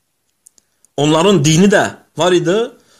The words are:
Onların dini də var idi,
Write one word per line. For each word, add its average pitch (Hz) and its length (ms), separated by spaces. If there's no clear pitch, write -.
Onların 160 460
dini 160 280
də 156 140
var 180 160
idi, 170 220